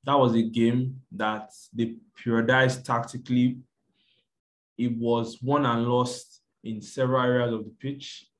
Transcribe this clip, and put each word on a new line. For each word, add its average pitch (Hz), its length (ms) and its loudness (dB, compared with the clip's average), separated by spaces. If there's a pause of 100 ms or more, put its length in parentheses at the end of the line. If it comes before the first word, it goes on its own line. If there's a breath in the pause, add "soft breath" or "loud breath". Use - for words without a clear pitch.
That 143 160 2
was 120 160 4
a 113 80 4
game 120 580 0 (120)
that 107 400 -4 (200)
they 117 220 -2 (260)
periodized 127 640 2
tactically. 123 760 -2 (1160)
It 120 200 -2
was 117 440 -2
won 139 240 2
and 117 220 2
lost 123 560 -2 (220)
in 110 180 -8
several 127 400 0
areas 123 300 2
of 107 120 -6
the - 60 -14
pitch. - 580 -12 (120)